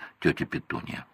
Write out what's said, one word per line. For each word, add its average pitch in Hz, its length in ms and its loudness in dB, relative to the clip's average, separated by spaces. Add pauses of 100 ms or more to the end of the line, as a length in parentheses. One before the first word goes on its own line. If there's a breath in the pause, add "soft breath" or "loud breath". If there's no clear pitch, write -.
(200 loud breath)
тетя - 260 4
Петуния. - 680 -6